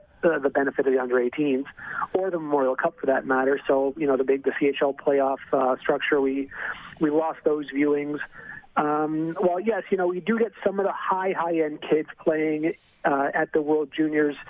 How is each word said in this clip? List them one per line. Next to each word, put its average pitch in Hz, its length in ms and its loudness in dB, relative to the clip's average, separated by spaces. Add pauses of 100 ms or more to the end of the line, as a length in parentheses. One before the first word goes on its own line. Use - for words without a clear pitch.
(220)
the, 165 160 4
the 135 120 0
benefit 139 360 0
of 135 80 4
the 127 60 4
under 127 200 2
eighteens 135 460 0 (480)
or 185 160 0
the 170 100 -4
Memorial 143 360 0
Cup - 240 -2
for 139 80 -2
that 135 180 2
matter. 131 420 2
So, 135 300 2
you 156 80 -2
know, 139 120 4
the 131 60 0
big, 135 200 0
the 127 160 0
C 143 80 2
H 139 160 0
L 139 100 2
playoff, 139 460 0 (120)
uh, 131 260 2
structure, 143 440 0
we, 135 280 -2 (520)
we 156 80 4
lost 156 340 0
those 151 280 0
viewings. 147 480 0 (580)
Um, 156 640 0
well, 175 180 2
yes, 208 300 -2
you 196 80 2
know, 185 100 0
we 180 140 -2
do 214 180 -2
get 220 140 0 (100)
some 196 160 0
of 196 60 0
the 175 80 0
high, 190 400 -2
high-end 160 480 -2
kids 151 260 0 (120)
playing, 156 540 0 (300)
uh, 139 300 2
at 127 180 0
the 156 100 2
World 151 340 0
Juniors 151 400 2 (140)